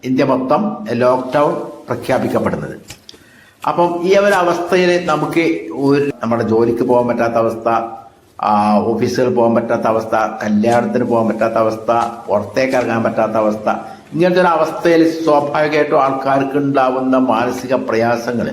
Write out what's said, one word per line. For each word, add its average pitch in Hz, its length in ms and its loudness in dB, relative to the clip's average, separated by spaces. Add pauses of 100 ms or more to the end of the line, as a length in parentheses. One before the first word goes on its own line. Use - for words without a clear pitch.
ഇന്ത്യ 131 160 2
മൊത്തം 147 380 0 (300)
ലോക്ക്ഡൗൺ 131 600 2 (340)
പ്രഖ്യാപിക്കപ്പെടുന്നത്. 120 880 -2 (920)
അപ്പം 175 220 2 (180)
ഈ 190 100 2
ഒരു 202 260 4
അവസ്ഥയിൽ 175 680 0
നമുക്ക് 156 340 0 (400)
ഒരു, 143 260 2 (100)
നമ്മുടെ 117 300 -2
ജോലിക്ക് 117 380 2
പോകാൻ 123 180 4
പറ്റാത്ത 117 260 -2
അവസ്ഥ, 117 360 0 (800)
ആ, - 20 4 (400)
ഓഫീസുകൾ 123 460 0
പോകാൻ 117 180 2
പറ്റാത്ത 117 380 0
അവസ്ഥ, 110 220 -2 (280)
കല്യാണത്തിന് 110 600 0
പോകാൻ 113 240 0
പറ്റാത്ത 110 260 0
അവസ്ഥ, 113 380 -2 (360)
പുറത്തേക്ക് 131 520 -2
ഇറങ്ങാൻ 113 240 -2
പറ്റാത്ത 110 280 0
അവസ്ഥ, 110 380 0 (440)
ഇങ്ങനത്തെ 180 280 2
ഒരു 175 60 4
അവസ്ഥയിൽ 160 760 2
സ്വാഭാവികമായിട്ടും 151 800 2
ആൾക്കാർക്ക് 135 540 0
ഉണ്ടാവുന്ന 131 600 2
മാനസിക 123 560 0
പ്രയാസങ്ങൾ 117 800 -2